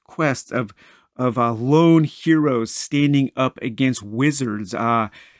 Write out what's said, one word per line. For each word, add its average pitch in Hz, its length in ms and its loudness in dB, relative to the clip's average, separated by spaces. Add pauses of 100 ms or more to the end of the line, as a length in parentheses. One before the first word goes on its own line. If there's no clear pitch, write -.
quests, - 480 -4
of, 110 220 -6 (420)
of, 123 220 -2
uh, 120 140 0
lone 156 520 4
heroes 147 720 0
standing 143 640 0
up 131 260 -2
against 123 420 -2
wizards. 113 720 -4
Uh, 117 360 -2 (300)